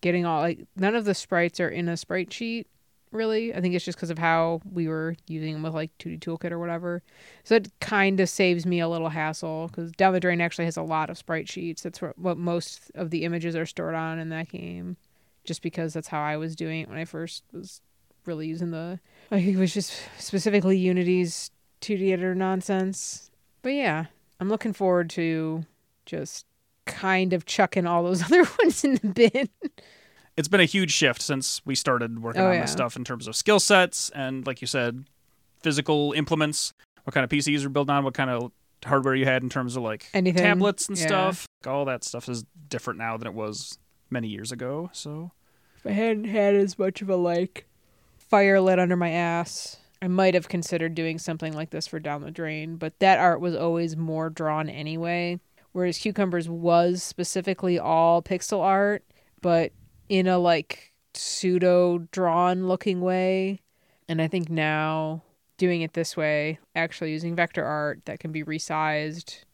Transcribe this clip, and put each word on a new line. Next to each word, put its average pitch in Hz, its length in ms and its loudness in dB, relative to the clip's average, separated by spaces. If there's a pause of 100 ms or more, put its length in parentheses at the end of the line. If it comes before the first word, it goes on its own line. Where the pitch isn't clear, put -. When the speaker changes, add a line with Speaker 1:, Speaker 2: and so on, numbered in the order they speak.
Speaker 1:
Getting 175 240 0
all, 160 160 0
like, 170 240 -2 (100)
none 196 200 0
of 220 100 -2
the 202 80 2
sprites 170 460 0
are 170 100 0
in 170 200 -4
a 170 80 -2
sprite 175 360 -6
sheet, 233 320 -8 (460)
really. 220 420 -2
I - 80 -4
think 175 140 2
it's 170 100 -2
just 175 140 -8
'cause 170 100 -6
of 160 80 -4
how 165 440 2 (100)
we 175 160 -2
were 160 280 -4 (120)
using 156 260 -6
them 156 100 -8
with, 160 120 -6
like, 160 240 -6
two 170 100 -12
D 165 80 -10
Toolkit 165 340 -8
or 170 80 -6
whatever. 175 440 -6 (400)
So - 120 2
it 190 140 2 (100)
kinda 196 460 2
saves 175 400 2
me 180 140 0
a 165 80 0
little 165 220 -2
hassle, 160 600 -6
'cause 170 200 -10
Down 190 220 4
the 180 60 4
Drain 175 220 2
actually 170 240 -2
has 165 120 -4
a 165 40 -4
lot 160 300 -2
of 170 80 -12
sprite 160 280 -6
sheets. 170 360 -10
That's - 180 -10
where, 170 160 -8
what 175 220 -2
most 170 560 -4
of 165 160 -6
the 160 120 -2
images 170 320 -4
are 165 120 -2
stored 165 280 -6
on 160 220 -4
in 160 120 -8
that 160 200 -8
game, 175 480 -10 (460)
just - 180 -8
because 165 320 -6
that's 160 160 -8
how 151 120 -4
I 151 160 -2
was 160 180 -6
doing 160 260 -6
it - 80 -12
when - 80 -12
I 160 80 -8
first 165 460 -12
was - 300 -16 (440)
really 156 220 -8
using 170 240 -6
the, 170 280 -8 (300)
like, 196 160 2
it 190 120 2
was 185 160 4
just - 200 -4 (240)
specifically 196 640 2
Unity's 180 720 0 (280)
two 208 180 -4
D 190 140 2
editor 185 240 0
nonsense. 190 920 -2 (320)
But 262 120 -2
yeah, 170 320 0 (340)
I'm 185 100 -2
looking 214 240 -2
forward 180 380 2
to 160 540 -2 (400)
just - 400 -10 (400)
kind 185 480 0
of 170 120 -2
chucking 185 420 2
all 170 160 2
those 175 200 0
<laughs> 170 80 0
other 349 120 10 (200)
ones - 220 4
in 269 100 4
the 220 120 0 (240)
bin. 269 180 0 (880)
Speaker 2:
It's 151 100 -2
been 190 140 4
a 170 40 8
huge 185 260 2
shift 131 300 4
since - 440 -4
we 135 100 -2
started 117 460 0
working 117 200 -2
Speaker 1:
Oh, 190 60 6
Speaker 2:
on 185 80 4
Speaker 1:
yeah. 165 60 0
Speaker 2:
this 143 100 -2
stuff 127 240 -2
in 127 80 -8
terms 113 240 -8
of 113 80 -8
skill 208 240 4
sets 180 520 4
and, 131 360 -6
like 127 140 -6
you 123 60 -8
said, 127 380 -2 (560)
physical 147 520 2
implements, 151 580 0 (320)
what 131 100 -8
kind 135 100 2
of 120 60 -2
P 147 120 0
Cs 147 200 0
you're 139 80 -2
building 143 260 0
on, 139 80 2
what 135 100 -2
kind 135 160 -2
of 120 220 -4 (340)
hardware 135 300 2
you 131 100 2
had 131 180 2
in 127 60 -2
terms 123 260 -4
of, 131 80 -4
like, 110 300 -6
Speaker 1:
Anything. 185 300 4
Speaker 2:
tablets 202 440 2
and 196 100 -6
Speaker 1:
Yeah. 165 100 0
Speaker 2:
stuff. 185 380 0 (200)
All 139 200 -2
that 127 180 -4
stuff - 260 -10
is 117 160 -6 (240)
different - 300 -6
now 113 180 -4
than 113 100 -8
it 92 60 -10
was 107 460 -8 (300)
many 120 180 -4
years 107 240 -10
ago, 135 420 -8
so. 156 380 -12 (460)
Speaker 1:
If - 100 -12
I 214 40 -4
hadn't 214 340 0
had 202 300 2
as 196 220 2
much 190 240 -2
of 196 80 -6
a, 190 60 2
like, 175 500 -2 (520)
fire 196 440 6
lit 185 180 6
under 180 160 4
my 175 140 0
ass, 170 680 -4 (240)
I 190 60 -4
might 185 280 4
have 175 120 2
considered 165 460 -2
doing 160 240 -4
something 160 360 -6
like 156 180 -8
this - 160 -8
for 165 120 -10
Down 147 220 -6
the 147 80 -10
Drain, 160 460 -8
but 160 240 -8
that 190 180 8
art 175 240 4
was 175 140 0
always 165 420 0
more 160 320 -2
drawn 156 400 -2
anyway, 170 720 -4 (320)
whereas 180 260 0
Cucumbers 185 500 0
was 170 540 4
specifically 180 800 -2
all 165 420 4
pixel 196 380 -2
art, 196 440 2 (380)
but 170 300 4 (380)
in 190 180 4
a, 185 100 4
like, 170 560 0 (220)
pseudo-drawn 180 1500 2
looking 185 340 0
way. 185 580 2 (480)
And 160 140 0
I 160 60 2
think 170 220 -2
now 156 760 0 (340)
doing 175 240 2
it 160 120 -4
this 165 220 -2
way, 151 440 0 (160)
actually 165 360 -2
using 170 240 -4
vector 170 300 -2
art 151 400 -2
that - 140 -10
can 160 120 -8
be 156 120 -6
resized 156 1000 -4 (100)